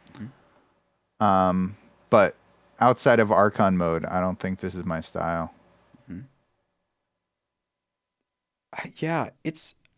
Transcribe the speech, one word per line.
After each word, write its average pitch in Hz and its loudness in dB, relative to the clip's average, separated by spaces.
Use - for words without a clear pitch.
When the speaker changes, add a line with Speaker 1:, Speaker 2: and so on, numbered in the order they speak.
Speaker 1:
Mm-hmm. - -14
Speaker 2:
Um, 92 2
but 110 4
outside 120 4
of 107 4
Archon 98 2
mode, 82 -2
I 90 -4
don't 90 -4
think 95 -8
this 92 -8
is 90 -10
my 82 -6
style. 85 -8
Speaker 1:
Mm-hmm. 92 -14
I, - -12
yeah, 160 -4
it's, - -6